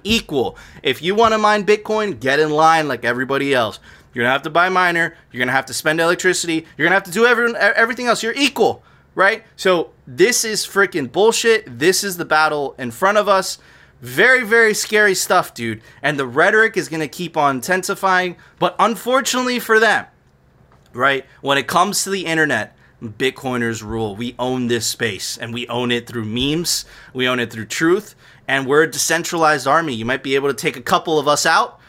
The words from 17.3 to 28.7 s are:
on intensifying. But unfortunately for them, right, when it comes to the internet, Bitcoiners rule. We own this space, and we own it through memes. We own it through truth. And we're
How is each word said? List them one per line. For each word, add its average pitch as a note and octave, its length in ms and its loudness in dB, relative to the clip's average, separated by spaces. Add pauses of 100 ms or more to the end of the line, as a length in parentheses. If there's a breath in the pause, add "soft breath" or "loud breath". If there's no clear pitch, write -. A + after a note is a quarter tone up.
on C#3 200 2
intensifying. F#3 800 -2 (220 soft breath)
But F3 200 0
unfortunately B3 800 0
for A3 220 2
them, F#3+ 240 2 (880)
right, C3+ 320 0 (160 soft breath)
when C#3 160 0
it C#3 100 -2
comes F#3 380 0
to G3 60 -6
the F#3 160 -4
internet, D3+ 500 -2 (260 soft breath)
Bitcoiners A#2+ 800 -4
rule. G#2+ 340 -6
We A#2+ 220 -8
own B2+ 300 -2
this A#2 180 -2
space, - 500 -6
and A#2 160 -10
we A#2+ 160 -8
own A#2+ 220 -2
it A#2+ 160 -2
through A#2 180 -8
memes. C#3 640 -4 (260 loud breath)
We B2+ 160 -2
own B2+ 100 -2
it A#2 140 -4
through A2 140 -12
truth. F3 480 -2 (340 soft breath)
And C3+ 180 -2
we're D3 180 4